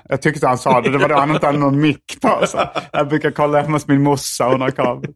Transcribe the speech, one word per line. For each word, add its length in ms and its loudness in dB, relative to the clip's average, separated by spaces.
Jag 120 -2
tyckte 260 0
han 100 2
sa 240 2
det, 80 0
det 80 0
var 120 2
då 60 0
han 160 2
inte 140 0
hade 140 2
någon 220 2
mick 400 -2
på. 260 2
Så 120 -4
jag 180 0
brukar 220 -2
kolla 300 0
hemma 140 -2
hos 120 -4
min 160 4
morsa, 460 0
hon 120 0
har 100 0
kabel. 440 -4